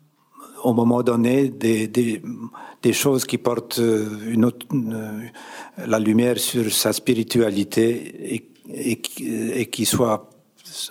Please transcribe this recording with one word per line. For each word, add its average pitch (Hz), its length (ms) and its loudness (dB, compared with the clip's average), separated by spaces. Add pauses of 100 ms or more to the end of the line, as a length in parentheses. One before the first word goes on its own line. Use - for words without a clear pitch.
(640)
au 127 100 4
moment 120 280 4
donné 120 480 4
des, 110 380 0
des, 110 340 0 (640)
des 156 100 4
choses 139 320 2
qui - 120 -2
portent, 120 420 -2
euh, 107 480 0
une 113 180 4
autre, 117 260 -2
une, 113 600 -6 (540)
la 113 120 2
lumière 110 400 4
sur 113 340 -2
sa 107 220 2
spiritualité 113 1400 0
et, - 140 -10 (200)
et - 320 -4
qui, - 260 -10
et 117 420 -4
qui 113 160 -4
soient, 110 440 0 (600)